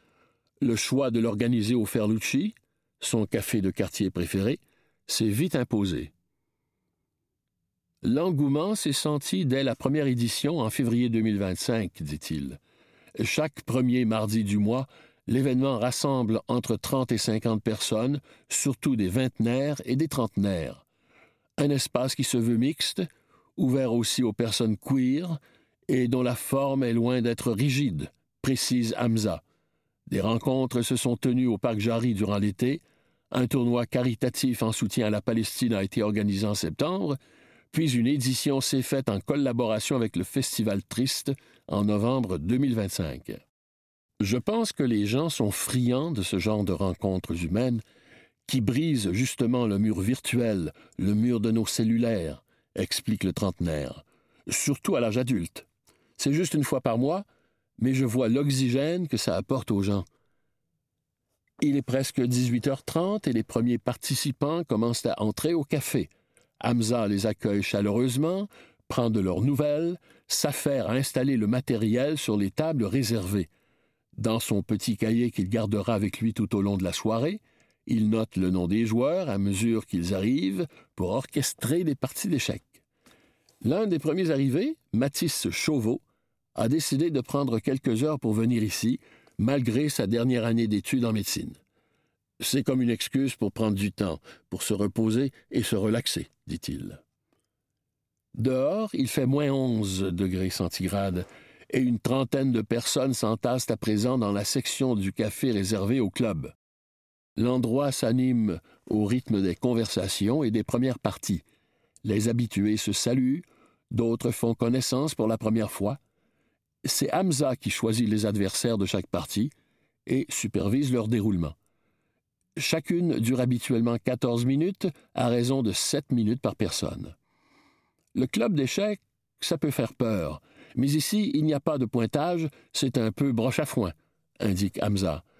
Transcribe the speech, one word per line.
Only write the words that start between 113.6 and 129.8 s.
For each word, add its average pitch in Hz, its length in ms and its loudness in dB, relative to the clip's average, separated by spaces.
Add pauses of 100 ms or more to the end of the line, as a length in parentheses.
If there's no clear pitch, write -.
d'autres 117 420 0
font 117 220 0
connaissance 127 600 0
pour 110 120 0
la 113 100 0
première 110 340 0
fois. 104 260 -2 (840)
C'est - 300 0
Hamza 147 420 2
qui - 140 -4
choisit 113 400 2
les 107 160 2
adversaires 104 520 0
de 98 80 2
chaque 92 220 -2
partie 101 440 -2 (560)
et 131 220 0
supervise 110 640 0
leur 117 160 0
déroulement. 101 460 0 (1040)
Chacune 165 640 0
dure 120 200 0
habituellement 120 580 0
quatorze 120 460 0
minutes, 156 440 0 (260)
à 123 160 0
raison 123 340 2
de 107 80 2
sept - 400 -2
minutes 120 300 2
par 104 160 -2
personne. - 580 -4 (1000)
Le 127 140 0
club 214 280 0
d'échecs, 190 440 0 (400)
ça - 180 -2
peut 147 140 0
faire 123 220 -2